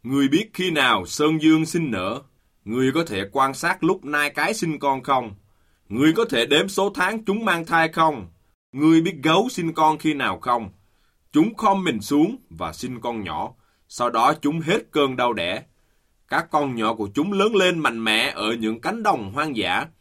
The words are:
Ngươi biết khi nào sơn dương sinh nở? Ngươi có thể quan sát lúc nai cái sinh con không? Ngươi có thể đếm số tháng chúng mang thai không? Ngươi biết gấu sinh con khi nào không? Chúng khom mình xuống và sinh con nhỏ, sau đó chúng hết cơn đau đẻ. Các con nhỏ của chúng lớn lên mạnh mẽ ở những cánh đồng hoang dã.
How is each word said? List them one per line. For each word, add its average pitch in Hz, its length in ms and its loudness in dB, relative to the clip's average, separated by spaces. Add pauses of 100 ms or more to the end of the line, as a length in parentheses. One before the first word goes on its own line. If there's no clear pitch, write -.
Ngươi 135 240 2
biết 180 260 2
khi 185 180 -2
nào 123 340 2
sơn 151 360 0
dương 156 240 4
sinh 156 260 -4
nở? 104 300 -4 (440)
Ngươi 127 260 0
có 165 140 0
thể 101 260 -4
quan 135 220 0
sát 175 300 -4
lúc 185 220 0
nai 147 240 -2
cái 156 240 -2
sinh 165 260 -4
con 135 240 0
không? 123 320 -2 (540)
Ngươi 143 240 2
có 226 120 2
thể 117 200 0
đếm 156 220 2
số 196 280 0
tháng 214 300 -2
chúng 220 200 -2
mang 170 200 0
thai 160 220 2
không? 151 400 0 (440)
Ngươi 160 300 4
biết 180 220 -2
gấu 185 260 4
sinh 165 240 -4
con 156 240 4
khi 156 160 0
nào 113 260 -2
không? 120 300 -2 (600)
Chúng 220 240 2
khom 196 280 2
mình 123 180 -2
xuống 156 360 2 (120)
và 82 240 -10
sinh 123 280 -10
con 117 220 -6
nhỏ, 87 300 -6 (340)
sau 120 220 -4
đó 120 320 2
chúng 156 180 -2
hết 165 320 -2
cơn 135 240 0
đau 123 180 0
đẻ. 92 300 -4 (640)
Các 160 240 -2
con 143 240 0
nhỏ 113 180 0
của 104 200 -4
chúng 180 200 -2
lớn 208 220 2
lên 180 240 4
mạnh 117 240 -2
mẽ 110 320 2
ở 107 180 -2
những 113 280 -4
cánh 214 220 -6
đồng 123 300 -2
hoang 147 220 -4
dã. 101 300 0 (160)